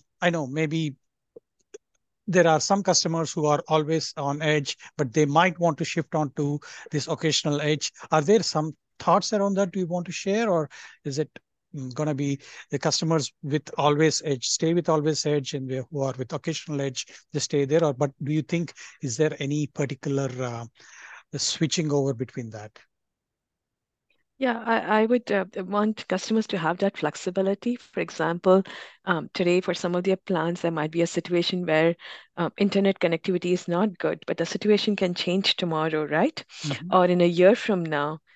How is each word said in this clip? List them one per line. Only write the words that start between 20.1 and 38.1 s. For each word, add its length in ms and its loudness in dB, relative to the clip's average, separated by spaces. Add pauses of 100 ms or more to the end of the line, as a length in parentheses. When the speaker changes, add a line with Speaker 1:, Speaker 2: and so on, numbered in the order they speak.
Speaker 1:
uh, 220 -8 (720)
switching 540 -2
over 220 2
between 380 -8
that? 260 -14 (1600)
Speaker 2:
Yeah, 280 0
I, 340 2
I 60 4
would, 240 0
uh, 140 0 (100)
want 520 -2
customers 420 0
to 100 -2
have 180 0
that 180 0
flexibility. 800 -2
For 260 -8
example, 600 2 (440)
um, 280 -2
today 280 2
for 120 -2
some 220 -2
of 80 0
their 120 2
plans, 460 -2
there 80 0
might 220 -2
be 100 0
a 60 2
situation 580 -2
where, 300 4 (400)
um, 240 -2
internet 400 2
connectivity 540 0
is 140 -4
not 300 0
good, 300 -4
but 100 -4
the 80 -2
situation 500 2
can 200 0
change 400 0
tomorrow, 500 0
right? 400 0 (160)
Speaker 1:
Mm-hmm. 340 -2
Speaker 2:
Or 120 8
in 140 4
a 60 6
year 280 8
from 280 -2
now. 360 -2 (160)